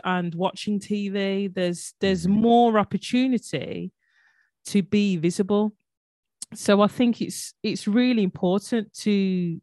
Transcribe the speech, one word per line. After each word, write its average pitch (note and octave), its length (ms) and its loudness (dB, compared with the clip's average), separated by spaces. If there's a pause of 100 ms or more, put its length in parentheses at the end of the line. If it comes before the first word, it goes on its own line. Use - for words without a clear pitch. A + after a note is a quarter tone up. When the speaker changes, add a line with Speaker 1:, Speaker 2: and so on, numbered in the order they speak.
Speaker 1:
and F3+ 320 -2
watching F#3+ 440 -4
T G3+ 300 -6
V. G3 380 -2
There's, F3+ 540 -6
there's F#3+ 260 0
Speaker 2:
Mm-hmm. G#3 140 2
Speaker 1:
more A#3 360 6
opportunity G3+ 1160 -2 (720)
to G3+ 180 0
be G#3 340 2
visible. G3+ 560 0 (800)
So G3+ 280 2
I G#3 60 6
think A#3+ 340 0
it's, - 320 -8 (100)
it's - 240 -4
really A#3+ 360 2
important G3 760 -2
to F#3 640 0